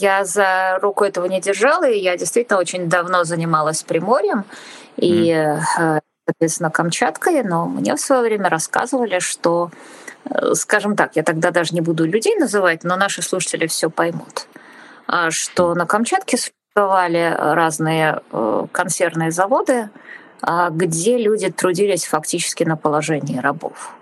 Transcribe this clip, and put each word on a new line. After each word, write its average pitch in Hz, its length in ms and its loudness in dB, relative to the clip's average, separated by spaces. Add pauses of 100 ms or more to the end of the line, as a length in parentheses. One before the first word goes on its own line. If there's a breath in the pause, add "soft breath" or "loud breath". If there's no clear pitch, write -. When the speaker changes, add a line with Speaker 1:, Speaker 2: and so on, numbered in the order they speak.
Speaker 1:
я 196 240 2
за 185 580 2
руку 202 220 0
этого 185 220 -2
не 190 140 -2
держала, 247 480 2
и 214 100 2
я 180 180 0
действительно 190 440 0
очень 175 280 -4
давно 175 360 2
занималась 165 580 0
Приморьем 226 640 0 (520 loud breath)
и, 170 380 2
Speaker 2:
Мгм. 156 280 0 (340 loud breath)
Speaker 1:
э, 151 40 0 (260)
соответственно, 160 440 -2
Камчаткой, 240 760 0
но 170 220 0
мне 285 300 -2
в 294 40 -6
своё 254 220 2
время 208 280 0
рассказывали, 202 680 0
что, 170 500 0 (600 loud breath)
э, - 240 0
скажем 208 420 0
так, 156 200 0
я 156 60 2
тогда 165 300 0
даже 165 220 0
не 170 80 0
буду 165 240 2
людей 226 320 2
называть, 190 460 0
но 175 120 0
наши 196 260 -2
слушатели 160 440 -4
всё 160 240 -2
поймут, - 560 -4 (640 loud breath)
а, 170 220 0
что 175 400 0
Speaker 2:
Мгм. 170 80 0
Speaker 1:
на 170 80 0
Камчатке 240 520 0
существовали, 185 800 0 (180)
э, 147 160 2
разные, 160 640 2 (120)
э, 107 400 -2
консервные 165 600 -2
заводы, 220 580 0 (520 loud breath)
а, 175 280 0
где 170 480 0
люди 208 320 0
трудились 185 560 0
фактически - 580 -2
на 160 120 2
положении 151 640 -2
рабов. - 600 -4